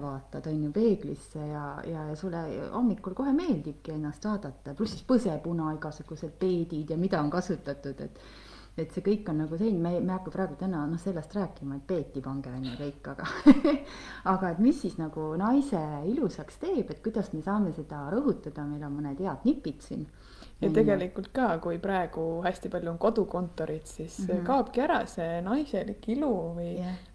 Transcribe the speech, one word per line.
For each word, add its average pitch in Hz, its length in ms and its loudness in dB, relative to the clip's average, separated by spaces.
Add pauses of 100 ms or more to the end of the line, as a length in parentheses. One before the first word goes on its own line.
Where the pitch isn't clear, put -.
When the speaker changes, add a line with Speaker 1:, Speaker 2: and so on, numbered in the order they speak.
Speaker 1:
vaatad, 139 480 -8
on 151 140 0
ju, 147 100 -2
peeglisse 175 720 2
ja, 147 220 -6 (160)
ja, 156 240 -6
ja 151 100 -4
sulle 170 240 -4 (300)
hommikul 214 420 0
kohe 277 180 0
meeldibki 165 640 0
ennast 151 320 -4
vaadata. 147 480 -6
Pluss 214 220 -2
siis - 100 -12
põsepuna, 170 720 2
igasugused 151 640 -8
peedid 170 500 0
ja 160 80 -2
mida 175 240 2
on 147 80 2
kasutatud, 147 800 -4
et, - 100 -20 (580)
et 160 160 -4
see 180 140 -2
kõik 208 240 2
on 151 140 2
nagu 160 120 -4
selline, 202 220 2
me, 170 220 2
me 185 120 2
ei 185 60 0
hakka 185 160 -8
praegu 180 240 -2
täna, 180 320 0
noh, 170 80 -2
sellest 170 400 -4
rääkima, 139 400 -4
et - 80 -14
peeti 147 400 -2
pange, 135 240 -6
on 131 160 -4
ju, 123 80 -6
kõik, 143 400 -8
aga, - 160 -6 (460)
<laughs> - 580 -4
aga 185 160 2
et 165 160 -2
mis - 160 6
siis 170 160 -4
nagu 156 400 -4
naise 240 400 4 (320)
ilusaks - 480 -2
teeb, 311 320 -2
et - 160 -8
kuidas 214 260 -2
me 156 140 -4
saame 196 260 2
seda 147 380 -8
rõhutada, 175 560 0
meil 147 160 -6
on 143 160 -6
mõned 143 240 -4
head 190 240 -2
nipid 247 400 0
siin. - 220 -8 (480)
Speaker 2:
Ja - 140 2
Speaker 1:
On - 20 2
ju. - 60 6
Speaker 2:
tegelikult 190 480 4 (100)
ka, 254 100 2 (120)
kui 170 180 -2
praegu 180 460 -2 (180)
hästi 185 320 -2
palju 170 160 -2
on 170 100 -4
kodukontorid, 175 840 0
siis - 380 -10
Speaker 1:
Mhm. 185 220 0
Speaker 2:
kaobki 254 360 2
ära 302 240 4
see 170 400 -2
naiselik 208 640 -2
ilu 277 220 2 (240)
või 175 240 -4
Speaker 1:
Jah. 180 160 -4 (200)